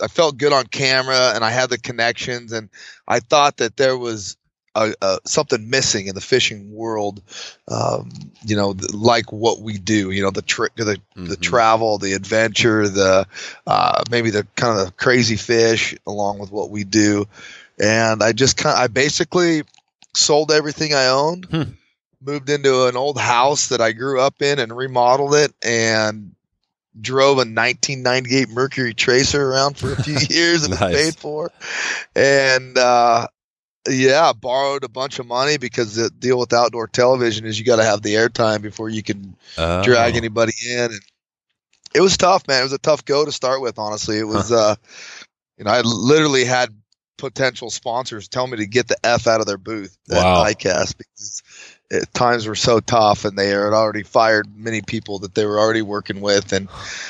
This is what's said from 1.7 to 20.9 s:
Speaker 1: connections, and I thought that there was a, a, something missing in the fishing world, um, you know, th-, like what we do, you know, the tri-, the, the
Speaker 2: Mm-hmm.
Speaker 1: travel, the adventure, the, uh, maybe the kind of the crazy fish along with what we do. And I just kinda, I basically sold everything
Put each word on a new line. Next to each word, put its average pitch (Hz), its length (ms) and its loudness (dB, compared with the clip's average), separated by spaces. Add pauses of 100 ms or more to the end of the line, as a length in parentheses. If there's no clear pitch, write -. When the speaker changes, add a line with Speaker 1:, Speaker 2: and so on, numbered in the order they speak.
Speaker 1:
connections, 120 720 -4
and 110 180 -8 (380)
I 117 120 0
thought 143 380 2
that 117 200 -2
there 131 180 2
was 113 420 -8 (360)
a, 110 300 0
a, 95 220 0
something 120 440 0
missing 123 380 0
in 95 80 -10
the 95 60 -8
fishing 107 520 -2
world, 107 480 -6 (460)
um, 120 420 -2 (340)
you 104 120 -4
know, 101 180 0
th-, 95 200 -10
like 117 380 0
what 107 300 -2
we 107 160 -10
do, 98 320 -2
you 98 140 -2
know, 98 80 0
the 104 100 -8
tri-, - 360 -4
the, 113 80 -6
the 101 140 -2 (160)
Speaker 2:
Mm-hmm. 90 260 -10
Speaker 1:
travel, 113 580 2
the 98 140 -4
adventure, 110 760 0
the, 95 380 4 (400)
uh, - 420 2
maybe 117 220 0
the 104 240 -2
kind 113 240 0
of 95 80 -2
the 90 60 -14
crazy 120 420 0
fish 113 600 0 (120)
along 101 320 -6
with 98 120 -14
what 101 200 -8
we 104 120 -8
do. 104 440 2 (520)
And 110 440 2
I 113 80 4
just 123 260 0
kinda, 147 180 0
I 123 120 2
basically 156 720 0 (540)
sold 151 360 2
everything 151 440 0